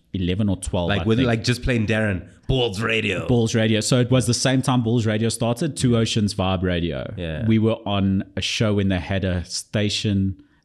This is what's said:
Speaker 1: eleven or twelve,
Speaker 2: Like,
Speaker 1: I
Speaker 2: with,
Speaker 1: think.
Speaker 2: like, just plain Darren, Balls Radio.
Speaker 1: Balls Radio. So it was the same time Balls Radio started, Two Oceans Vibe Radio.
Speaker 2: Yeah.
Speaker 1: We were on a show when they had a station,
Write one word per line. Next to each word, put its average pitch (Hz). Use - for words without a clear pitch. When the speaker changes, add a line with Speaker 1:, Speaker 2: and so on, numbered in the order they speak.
Speaker 1:
eleven 95
or 95
twelve, 87
Speaker 2:
Like, 101
Speaker 1:
I -
Speaker 2:
with, 113
Speaker 1:
think. 127
Speaker 2:
like, 113
just 120
plain 117
Darren, 107
Balls 120
Radio. 107
Speaker 1:
Balls 117
Radio. 110
So 127
it 120
was 127
the 120
same 131
time 123
Balls 113
Radio 110
started, 120
Two 120
Oceans 110
Vibe 92
Radio. 85
Speaker 2:
Yeah. 82
Speaker 1:
We 110
were 110
on 98
a 92
show 107
when 98
they 92
had 95
a 90
station, 101